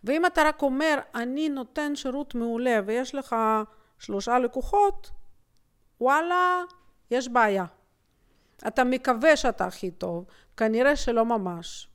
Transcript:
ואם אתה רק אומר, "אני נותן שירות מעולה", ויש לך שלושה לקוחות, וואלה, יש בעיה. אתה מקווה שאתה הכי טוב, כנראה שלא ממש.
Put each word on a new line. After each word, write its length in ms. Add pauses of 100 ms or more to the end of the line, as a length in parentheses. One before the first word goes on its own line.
ואם 220
אתה 160
רק 200
אומר, 360 (160)
"אני 340
נותן 480
שירות 380
מעולה", 520
ויש 280
לך 220 (600)
שלושה 400
לקוחות, 720 (880)
וואלה, 640 (480)
יש 180
בעיה. 360 (1000)
אתה 180
מקווה 520
שאתה 300
הכי 240
טוב, 340 (320)
כנראה 400
שלא 280
ממש. 720